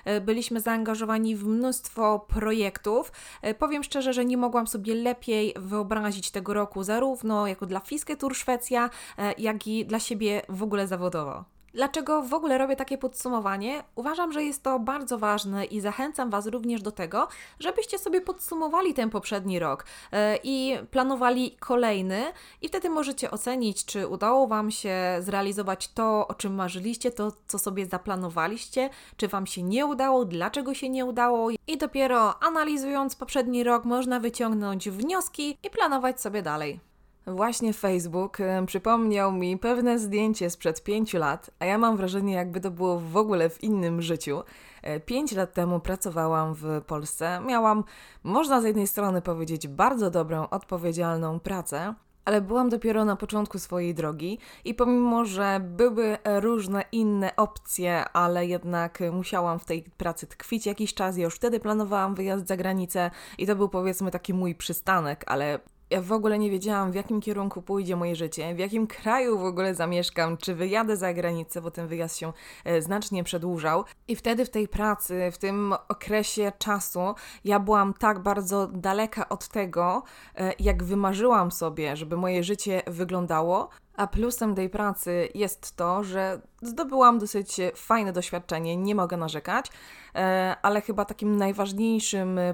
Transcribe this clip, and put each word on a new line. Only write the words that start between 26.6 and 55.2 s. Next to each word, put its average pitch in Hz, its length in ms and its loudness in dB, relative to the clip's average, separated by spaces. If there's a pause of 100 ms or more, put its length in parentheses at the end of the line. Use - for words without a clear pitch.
to, 214 200 -4 (160)
co 202 120 -6
sobie 196 260 -2
zaplanowaliście, 185 1040 -2 (280)
czy 214 100 0
Wam 190 200 -2
się 180 160 -6
nie 226 220 2
udało, 262 400 4
dlaczego 220 480 -2
się 262 160 -6
nie 262 160 -2
udało 240 440 2 (180)
i 311 100 -4
dopiero 254 640 2
analizując 285 720 0
poprzedni 247 480 0
rok 240 220 4
można 247 340 0
wyciągnąć 214 680 -2
wnioski 294 760 -4
i 403 60 -8
planować 269 520 0
sobie 208 200 -4
dalej. 151 460 -4 (460)
Właśnie 226 380 0
Facebook, 180 640 -2
e, 185 260 0
przypomniał 208 640 2
mi 180 260 0
pewne 240 420 2
zdjęcie 208 500 0
sprzed 165 340 -2
pięciu 214 340 0
lat, 151 420 -2
a 175 60 -2
ja 196 120 2
mam 226 200 4
wrażenie, 196 360 0
jakby 180 280 -2
to 190 100 -4
było 175 280 0
w 165 180 -2
ogóle 185 320 4
w - 140 -16
innym 175 380 2
życiu. 160 420 -2 (380)
E, 151 180 -6
pięć 262 320 -2
lat 190 220 0
temu 175 260 2
pracowałam 160 720 0
w 156 340 -4
Polsce. 160 580 -4
Miałam, 220 380 4 (400)
można 262 380 4
z - 20 2
jednej 214 240 2
strony 196 340 0
powiedzieć, 165 460 -4
bardzo 196 440 2
dobrą, 160 380 0
odpowiedzialną 170 880 -2
pracę, 180 540 -4 (320)
ale 208 160 4
byłam 240 280 2
dopiero 220 360 2
na 202 100 2
początku 208 440 -2
swojej 175 340 -2
drogi 160 460 -4 (260)
i 233 80 -2
pomimo, 240 520 4